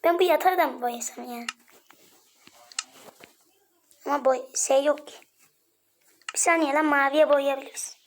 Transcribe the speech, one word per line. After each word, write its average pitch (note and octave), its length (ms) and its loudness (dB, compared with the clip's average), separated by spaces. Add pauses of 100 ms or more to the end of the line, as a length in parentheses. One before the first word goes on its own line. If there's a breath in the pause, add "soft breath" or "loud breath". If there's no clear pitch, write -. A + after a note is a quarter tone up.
Ben E4+ 160 2
bu F#4+ 40 4
yatağı F4+ 340 2
da E4 100 2
mı B3 140 -8
boyasam A#3+ 580 -10
ya? A#3+ 60 -14 (2500)
Ama C#4 200 -2
boy-, C4 300 0 (120)
şey C#4 160 2
yok D4 240 -2
ki. - 60 -20 (1200)
Bir - 60 -4
saniye E4 340 2
lan, D#4 120 2
maviye C#4+ 440 2
boyayabiliriz. C#4 760 -2